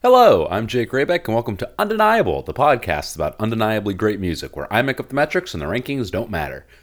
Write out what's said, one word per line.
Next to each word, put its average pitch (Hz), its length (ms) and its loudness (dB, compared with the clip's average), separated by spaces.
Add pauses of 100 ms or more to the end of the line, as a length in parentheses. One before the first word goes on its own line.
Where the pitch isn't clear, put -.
Hello, 202 400 8
I'm 110 180 -2
Jake 117 240 -2
Rabeck, 143 340 0
and 113 80 0
welcome 113 240 -2
to - 200 -8
Undeniable, 214 640 2
the 78 120 -10
podcast 123 640 0
about 76 260 -4
undeniably 110 520 0
great 101 280 0
music, 85 340 -4
where 71 180 -8
I 110 80 4
make 135 200 -2
up - 80 -10
the 127 60 -8
metrics 151 380 -2
and - 80 -6
the - 40 -6
rankings 120 460 -4
don't 92 180 -4
matter. 73 360 -6 (180)